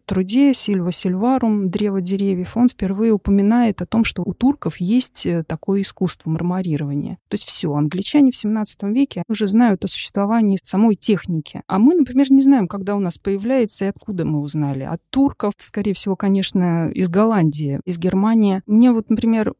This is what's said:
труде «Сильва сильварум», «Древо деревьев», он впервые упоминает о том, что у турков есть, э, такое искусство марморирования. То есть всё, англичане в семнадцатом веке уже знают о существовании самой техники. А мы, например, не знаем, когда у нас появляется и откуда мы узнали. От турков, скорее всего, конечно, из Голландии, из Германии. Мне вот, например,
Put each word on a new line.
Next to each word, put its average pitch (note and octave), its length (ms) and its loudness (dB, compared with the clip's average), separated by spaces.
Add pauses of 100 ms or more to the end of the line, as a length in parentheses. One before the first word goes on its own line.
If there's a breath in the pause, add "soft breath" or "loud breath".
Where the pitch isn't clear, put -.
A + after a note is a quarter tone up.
труде G#3 500 2
«Сильва F#3 360 -2
сильварум», G#3 800 0
«Древо G3 320 -2
деревьев», F#3+ 560 -2
он B3 120 4
впервые G3 420 -2
упоминает G3+ 720 2
о - 20 -8
том, A3+ 180 0
что - 200 -4
у - 100 -4
турков B3 440 -2
есть, G#3+ 500 -2
э, E3+ 160 0
такое G3 380 -2
искусство - 500 -4
марморирования. E3+ 560 -2 (400)
То G3+ 80 -6
есть - 100 -8
всё, D3 300 -4
англичане F#3 560 2
в - 40 -4
семнадцатом G#3+ 580 -4
веке B3+ 340 -2
уже G#3+ 180 -2
знают G#3 380 4
о G3 40 -2
существовании G3+ 760 0
самой G#3 320 2
техники. - 720 -4
А F#3+ 120 0
мы, C#4+ 160 6
например, C4 360 2
не C4+ 100 8
знаем, C4 280 4
когда G3 260 -6
у G3+ 40 0
нас F3+ 180 -2
появляется G#3 680 -2
и G3 40 -2
откуда F#3 340 -6
мы D3+ 160 0
узнали. C#3+ 440 -4
От E3+ 260 -8
турков, C4+ 480 0
скорее G3+ 360 -4
всего, F#3+ 220 -4
конечно, F3+ 760 0
из - 180 -2
Голландии, D#3+ 760 0
из F3 140 -6
Германии. F#3+ 680 2
Мне A#3 280 4
вот, A3 160 -2
например, A3 500 0